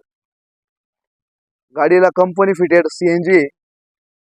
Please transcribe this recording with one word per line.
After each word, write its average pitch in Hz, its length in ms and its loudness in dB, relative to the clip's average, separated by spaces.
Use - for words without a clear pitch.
गाडीला 180 400 2
कंपनी 185 440 0
फिटेड 170 320 2
सीएनजी 175 440 -2
आहे, 147 100 2